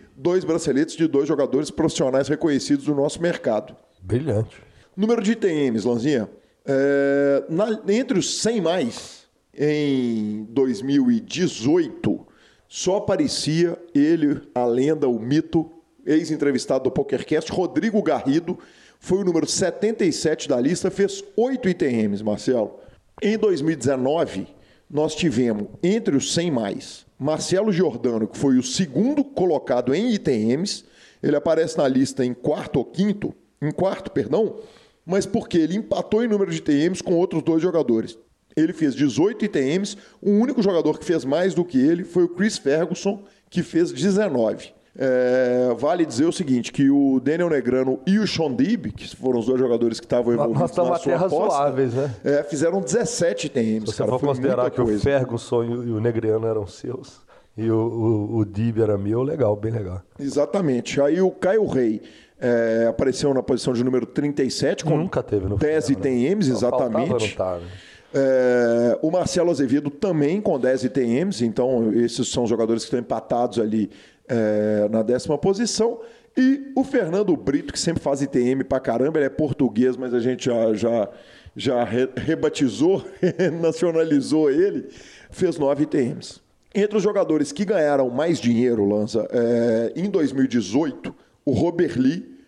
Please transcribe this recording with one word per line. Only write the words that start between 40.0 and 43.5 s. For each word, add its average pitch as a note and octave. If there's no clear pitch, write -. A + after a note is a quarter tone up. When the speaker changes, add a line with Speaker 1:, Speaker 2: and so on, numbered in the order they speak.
Speaker 1:
o G#3
único A#3
jogador D#3
que -
fez D#3+
mais E3
do E3+
que E3+
ele E3
foi F3
o F3
Chris G3
Ferguson, E3+
que F3